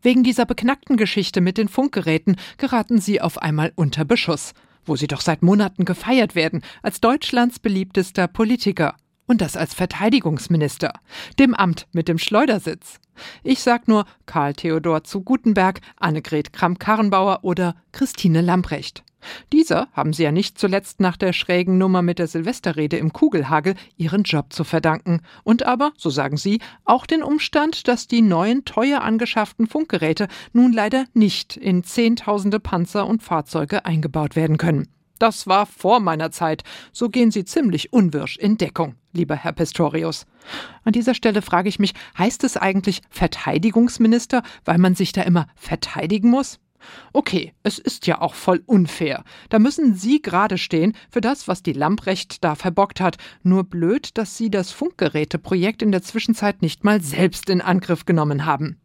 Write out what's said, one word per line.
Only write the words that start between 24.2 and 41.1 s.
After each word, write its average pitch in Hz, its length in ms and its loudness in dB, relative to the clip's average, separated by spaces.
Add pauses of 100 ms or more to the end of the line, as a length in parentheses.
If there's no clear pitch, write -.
Job 147 280 -2
zu - 120 -6
verdanken. 160 580 0 (220)
Und 233 180 2
aber, 254 340 0
so - 140 -4
sagen 139 280 -2
Sie, 202 220 0 (260)
auch 247 200 2
den 320 160 0
Umstand, 302 680 -2
dass 247 200 0
die 233 160 4
neuen, 208 420 2
teuer 269 360 0
angeschafften 220 680 -2
Funkgeräte 190 600 -2 (260)
nun 247 200 6
leider 226 400 0
nicht - 420 2
in 180 280 0
Zehntausende 208 760 0
Panzer 190 460 -2
und 226 160 -2
Fahrzeuge 160 640 -4
eingebaut 156 500 -2
werden 160 220 2
können. 165 300 0 (320)
Das 220 260 0
war 202 220 2
vor 226 320 2
meiner 165 320 -2
Zeit. 160 320 -4 (280)
So 240 180 -4
gehen 240 200 4
Sie 202 160 -2
ziemlich 226 480 -2
unwirsch 175 440 2
in 214 200 0
Deckung, 156 380 -4 (180)
lieber 156 220 -2
Herr 160 180 -6
Pistorius. 160 720 -2 (580)
An 220 100 2
dieser 240 200 2